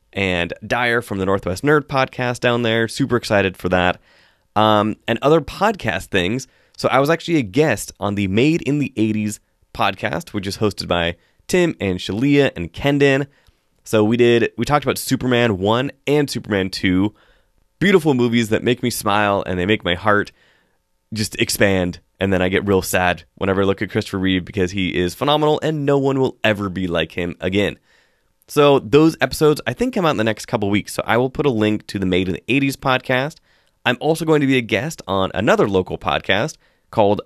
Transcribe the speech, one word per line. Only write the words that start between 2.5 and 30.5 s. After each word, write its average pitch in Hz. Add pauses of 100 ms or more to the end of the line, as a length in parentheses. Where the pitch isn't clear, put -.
there. 113
Super 123
excited 101
for -
that. 90 (540)
Um, 107 (100)
and 113
other 156
podcast 143
things. 98 (300)
So -
I 127
was 143
actually 165
a 147
guest 117
on 104
the 101
Made 131
in 143
the 139
eighties 107 (340)
podcast, 113
which 98
is 98
hosted 95
by 85 (300)
Tim 175
and 92
Shalia 135
and 85
Kendon. 143 (600)
So 110
we 110
did, 117
we 113
talked 143
about 131
Superman 120
one 110 (160)
and 147
Superman 98
two. 95 (640)
Beautiful 160
movies 120
that 110
make 117
me 123
smile 101
and 90
they 90
make 107
my 87
heart 101 (800)
just 107
expand. 95 (180)
And 98
then 90
I 92
get 95
real 95
sad 90 (140)
whenever 98
I -
look 95
at 98
Christopher 104
Reeve 92
because 92
he 95
is 90
phenomenal 151
and 151
no 139
one 135
will 131
ever 101
be 92
like 82
him 87
again. 92 (680)
So 143
those 151
episodes, 147
I 117
think, 247
come 196
out 160
in 123
the 107
next 110
couple 104